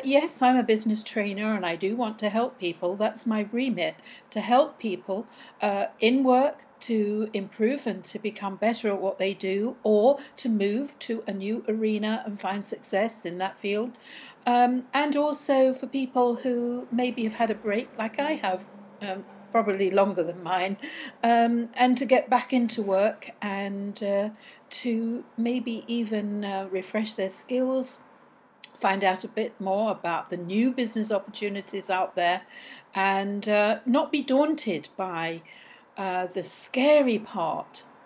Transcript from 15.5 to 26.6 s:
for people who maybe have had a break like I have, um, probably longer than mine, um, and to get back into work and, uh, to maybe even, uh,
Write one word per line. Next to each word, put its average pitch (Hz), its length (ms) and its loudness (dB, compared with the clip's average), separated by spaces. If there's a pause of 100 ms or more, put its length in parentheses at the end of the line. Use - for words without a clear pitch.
for 254 140 -10
people 254 480 0
who 240 560 -2
maybe 247 320 0
have 220 100 -2
had 226 160 0
a 214 60 0
break 214 320 -4 (100)
like 220 220 -4
I 302 140 0
have, 190 320 -4 (360)
um, 196 220 -6 (260)
probably 202 400 2
longer 196 320 4
than 170 180 -6
mine, 185 360 -2 (480)
um, 233 500 4
and 247 240 4
to 269 60 -2
get 254 260 4
back 240 220 2
into 240 280 2
work 196 520 0 (100)
and, 202 640 -6
uh, 202 240 0 (420)
to 226 540 -4 (120)
maybe 233 520 -2
even, 208 560 -2
uh, 196 260 -4